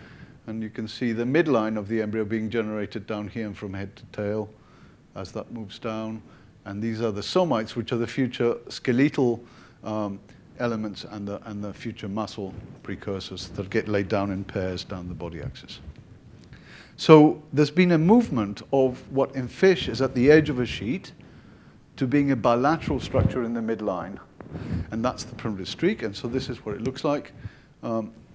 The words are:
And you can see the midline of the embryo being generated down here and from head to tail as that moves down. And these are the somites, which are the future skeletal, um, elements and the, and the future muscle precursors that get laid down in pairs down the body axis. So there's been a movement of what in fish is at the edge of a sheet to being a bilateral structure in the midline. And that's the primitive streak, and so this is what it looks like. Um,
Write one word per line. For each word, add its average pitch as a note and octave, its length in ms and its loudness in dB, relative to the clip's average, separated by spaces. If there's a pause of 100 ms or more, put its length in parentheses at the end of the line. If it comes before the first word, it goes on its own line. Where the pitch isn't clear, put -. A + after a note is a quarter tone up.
(480)
And A2+ 140 -8
you G#2+ 80 -6
can A2 200 -8
see A#2 240 -2
the A2+ 100 -2
midline B2 540 2
of G#2 100 -4
the A2 140 0
embryo G#2+ 240 -2
being A2 240 -2
generated G#2+ 580 -4
down G#2 220 -6
here A2+ 160 -6
and G2+ 120 -10
from G2 160 -10
head G2 220 -10
to - 160 -20
tail G#2 380 -4 (640)
as G2 160 -10
that G#2+ 220 -10
moves A2 260 -12
down. A2 420 -6 (440)
And G2+ 180 -8
these A2+ 180 -2
are A2+ 100 2
the G2+ 100 -4
somites, B2+ 560 0
which A#2 160 -4
are A#2+ 40 0
the A#2 100 0
future A#2+ 500 0 (100)
skeletal, B2+ 720 2 (440)
um, G#2 340 -4 (400)
elements A2 460 -4
and G2+ 220 -10
the, G2+ 220 -6
and G#2 140 -8
the G2+ 100 -8
future A2 360 -10
muscle G2+ 440 -6 (300)
precursors F#2+ 680 -8
that G2 200 -8
get - 180 0
laid G2+ 220 0
down G2+ 220 0
in F#2+ 120 -4
pairs F#2 400 -4
down F#2 240 -10
the F2+ 60 -10
body E2 280 -10
axis. - 380 -12 (1160)
So D#3 460 10 (120)
there's C#3+ 180 4
been F3+ 220 6
a E3 40 6
movement D#3 640 4 (100)
of C3 400 2
what C3 240 0
in C3 120 -4
fish F#3 400 4
is A2+ 140 -4
at C3 120 0
the B2+ 160 6
edge D#3 200 10
of B2+ 100 -2
a B2 60 2
sheet - 460 -6 (840)
to C3+ 100 0
being C#3 260 4
a C3+ 40 4
bilateral B2+ 640 2
structure - 440 0
in A#2 100 -4
the A#2 80 -2
midline. G2+ 580 -4 (720)
And A2+ 120 -4
that's B2 200 -2
the - 120 -14
primitive G2 320 -6
streak, G#3+ 360 0
and G2+ 120 -6
so - 120 -8
this B2 220 -4
is A#2+ 140 -10
what G#2 120 -6
it - 60 -10
looks C3 220 -4
like. D3 280 -2 (500)
Um, A2+ 300 -4 (240)